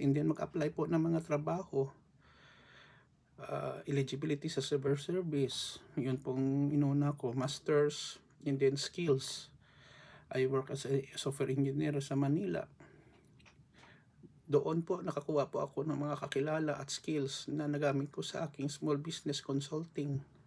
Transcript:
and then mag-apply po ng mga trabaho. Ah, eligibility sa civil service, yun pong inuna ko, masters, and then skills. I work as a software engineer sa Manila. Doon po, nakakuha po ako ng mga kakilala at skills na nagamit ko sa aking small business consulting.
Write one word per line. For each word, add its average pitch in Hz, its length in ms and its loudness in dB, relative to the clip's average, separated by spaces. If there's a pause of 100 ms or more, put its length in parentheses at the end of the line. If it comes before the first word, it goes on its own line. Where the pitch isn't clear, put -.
and 139 80 6
then 147 180 4
mag-apply 151 380 0
po 160 160 0
ng 160 160 4
mga 165 240 2
trabaho. 151 640 0 (1500)
Ah, 135 480 -6
eligibility 143 640 -2
sa 139 160 -2
civil 139 320 2
service, 151 800 -2 (160)
yun 131 240 0
pong 135 560 2
inuna 143 460 4
ko, 123 180 -2
masters, 147 800 0 (320)
and 139 80 2
then 135 240 4
skills. - 720 0 (800)
I 131 160 2
work 135 240 0
as 139 160 -6
a 135 160 2 (160)
software 135 320 0
engineer 143 480 2
sa - 160 -2
Manila. 160 480 2 (1800)
Doon 160 320 2
po, 180 240 -2
nakakuha - 480 0
po 147 80 -2
ako 143 240 -4
ng 143 160 -2
mga 147 160 -2
kakilala 147 640 -2
at 139 80 -10
skills - 640 -4
na 147 160 -2
nagamit 143 400 0
ko 135 160 -8
sa - 240 -4
aking 143 240 -4
small 151 240 0
business 151 480 -6
consulting. 143 800 -4 (220)